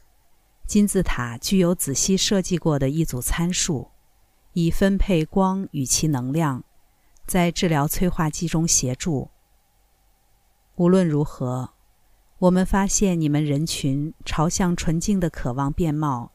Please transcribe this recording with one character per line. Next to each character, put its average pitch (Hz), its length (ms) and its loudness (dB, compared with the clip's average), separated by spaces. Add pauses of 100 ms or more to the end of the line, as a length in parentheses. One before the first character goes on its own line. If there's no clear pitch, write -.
(680)
金 208 220 2
字 190 140 0
塔 120 340 -4
具 - 220 0
有 180 160 4
仔 143 180 -4
细 190 240 0
设 196 240 0
计 175 160 -2
过 156 220 0
的 135 100 0
一 156 160 0
组 127 160 -4
参 170 320 -2
数， - 360 -4 (640)
以 165 160 2
分 196 260 2
配 165 300 2
光 190 460 0
与 139 120 -4
其 - 240 0
能 131 240 -2
量， 147 320 -2 (640)
在 175 240 2
治 175 180 -2
疗 151 180 2
催 175 220 0
化 160 220 -2
剂 165 180 -6
中 165 180 0
协 127 280 0
助。 135 340 -4 (1500)
无 175 120 4
论 180 200 6
如 147 160 0
何， 127 460 -6 (680)
我 180 140 4
们 185 120 4
发 196 220 2
现 185 340 0
你 156 80 2
们 147 160 2
人 147 220 0
群 143 480 -4 (100)
朝 160 240 0
向 175 280 0
纯 165 240 -2
净 202 180 0
的 170 100 0
渴 - 240 -4
望 139 240 -2
面 165 160 0
貌 143 420 -4